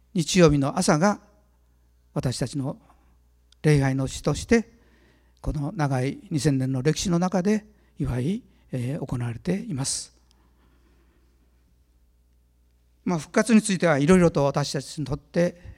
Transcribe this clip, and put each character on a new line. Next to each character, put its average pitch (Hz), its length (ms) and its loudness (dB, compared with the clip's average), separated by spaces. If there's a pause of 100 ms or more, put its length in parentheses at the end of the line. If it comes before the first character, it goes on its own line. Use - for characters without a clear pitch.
(140)
日 175 240 -2
曜 165 140 8
日 147 80 2
の 139 180 -2
朝 180 220 2
が 202 200 2 (960)
私 135 240 -4
た 135 100 -4
ち 143 120 -8
の 135 180 -8 (880)
礼 151 180 4
拝 135 140 0
の 135 100 -2
日 - 160 -10
と 147 140 -2
し - 100 -8
て、 233 260 2 (720)
こ - 100 -6
の 143 240 -4
長 139 280 0
い 139 160 -6 (100)
二 160 100 -2
千 135 200 2
年 131 120 -2
の 131 120 -4
歴 156 180 0
史 - 80 -4
の 170 80 0
中 180 240 -2
で 208 240 0 (320)
祝 127 220 -4
い、 180 240 -4 (280)
え 131 280 -4
ー、 - 40 -6
行 127 140 -6
わ 120 160 -6
れ 113 60 -12
て 180 220 -4
い 226 120 -10
ま 131 100 -4
す。 - 320 -8 (3000)
ま 185 120 -2
あ、 160 40 -2
復 - 120 -16
活 220 240 2
に 214 80 6
つ 196 100 -2
い 180 60 -2
て 180 80 2
は 151 100 4
い 139 80 2
ろ 185 120 6
い - 20 6
ろ 175 100 6
と 143 160 0
私 139 280 -2
た 143 80 -4
ち - 180 -14
に 143 60 -4
と 131 80 -6
っ 147 40 -8
て、 175 380 -2 (220)